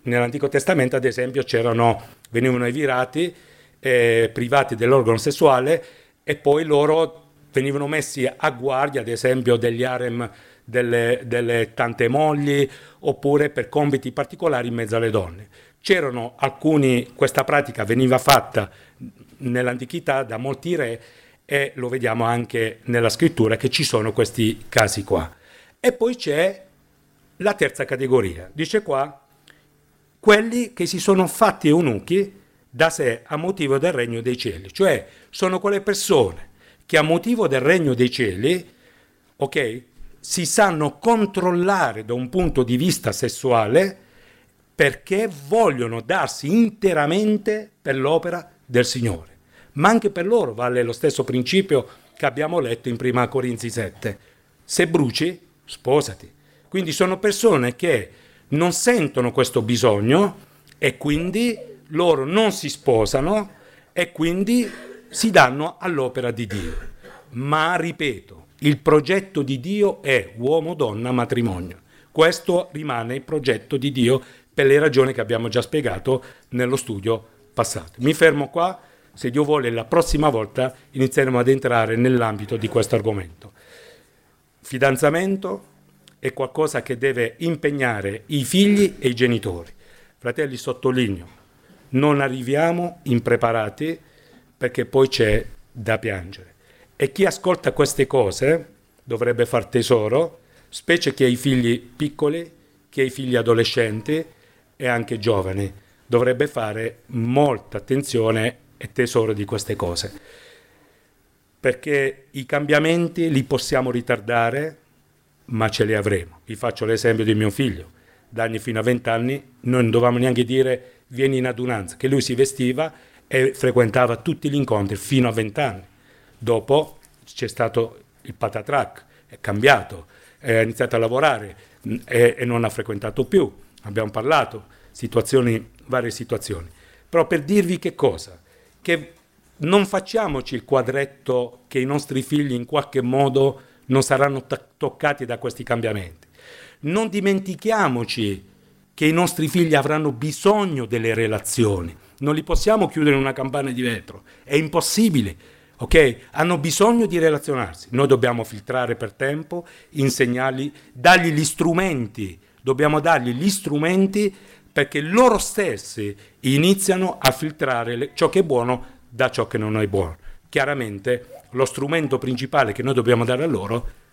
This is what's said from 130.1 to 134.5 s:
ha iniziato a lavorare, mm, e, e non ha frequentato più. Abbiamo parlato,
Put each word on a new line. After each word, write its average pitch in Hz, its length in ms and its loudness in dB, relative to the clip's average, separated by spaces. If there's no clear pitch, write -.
ha 113 200 2
iniziato 117 340 -2
a 113 40 0
lavorare, 113 560 0
mm, 107 180 -6
e, 120 320 4
e 127 80 -6
non 117 180 0
ha 110 60 0
frequentato 107 560 -6
più. 160 260 2
Abbiamo 107 280 -6
parlato, 117 540 -2